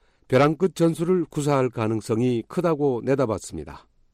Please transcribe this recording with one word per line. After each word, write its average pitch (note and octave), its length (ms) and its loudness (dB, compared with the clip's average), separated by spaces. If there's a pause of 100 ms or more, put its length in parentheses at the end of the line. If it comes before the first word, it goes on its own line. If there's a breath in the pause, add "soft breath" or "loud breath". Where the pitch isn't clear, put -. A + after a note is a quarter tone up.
(280)
벼랑 C#3+ 300 4
끝 F3 180 0
전술을 E3 500 0
구사할 C#3 440 0
가능성이 A2+ 800 0
크다고 D3 580 0
내다봤습니다. G2+ 840 -4 (260)